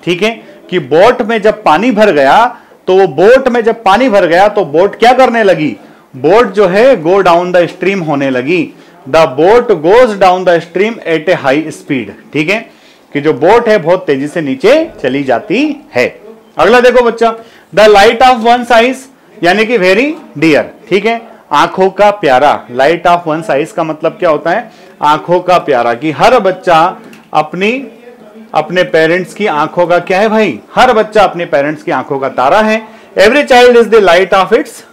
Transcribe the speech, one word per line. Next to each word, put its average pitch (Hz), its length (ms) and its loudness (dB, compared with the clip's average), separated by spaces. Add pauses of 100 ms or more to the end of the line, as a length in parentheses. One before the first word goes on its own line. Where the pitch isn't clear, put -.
ठीक 175 180 -4
है, 220 80 -2 (380)
कि 180 100 -4
boat 180 420 2
में 220 200 -4
जब 208 220 0
पानी 175 280 2
भर 208 200 2
गया, 147 340 2 (420)
तो 185 100 2
वो 190 180 2
boat 247 320 4
में 240 160 -2
जब 220 200 -2
पानी 226 260 2
भर 202 180 2
गया 175 220 2
तो 202 180 -4
boat 175 280 0
क्या 233 180 2
करने 247 300 2
लगी? 151 320 0 (400)
Boat 190 380 2
जो 202 140 2
है 202 200 2 (160)
go 185 200 0
down 180 300 0
the 175 160 2
stream 185 380 -6
होने 139 220 -4
लगी। 135 340 -4 (460)
The 160 160 2 (100)
boat 214 480 2
goes 214 340 2
down 185 280 0
the 175 160 2
stream 202 360 -4 (120)
at 160 200 -4
a 170 140 0
high 139 180 0 (120)
speed। 120 360 -8 (240)
ठीक 156 160 -4
है, 220 160 -4 (460)
कि 147 100 -6
जो 151 140 0
boat 202 340 2
है 214 80 2
बहुत 180 300 -2
तेजी 143 200 -2
से 170 140 -6
नीचे 196 480 0 (120)
चली 139 220 -4
जाती 131 400 -2 (300)
है। 123 140 0 (500)
अगला 196 220 2
देखो 240 260 2
बच्चा, 226 300 -2 (380)
the 196 140 4
light 214 360 4
of 247 220 2
one's 240 280 0
eyes, 240 240 0 (460)
यानी 190 220 0
कि 233 120 -2
very 190 280 0 (340)
dear। 135 240 2 (260)
ठीक 190 160 -2
है, 226 160 -4 (320)
आंखों 170 380 0
का 202 220 2
प्यारा। 139 380 2 (220)
Light 160 340 0
of 175 200 0
one's 160 220 -6
eyes 160 220 -4
का 165 120 -6
मतलब 156 360 -6
क्या 175 100 -2
होता 156 220 -2
है? 226 180 -6 (340)
आंखों 156 360 0
का 180 200 0
प्यारा, 123 340 -2
कि 143 180 -6
हर 202 280 2
बच्चा 180 420 0 (520)
अपनी, 180 380 -4 (840)
अपने 170 320 -2
parents 170 480 -2
की 208 140 -6
आंखों 156 400 -2
का 175 140 2
क्या 180 180 -2
है 214 100 0
भाई? 202 300 -2 (160)
हर 247 180 2
बच्चा 214 300 0
अपने 170 220 -2
parents 151 380 -4
की 170 100 -6
आंखों 135 260 -6
का 131 120 -4
तारा 139 300 0
है। 220 200 -2 (380)
Every 240 260 2
child 247 320 4
is 226 120 2
the 214 120 4
light 180 340 2
of 190 180 0
its - 280 -4 (120)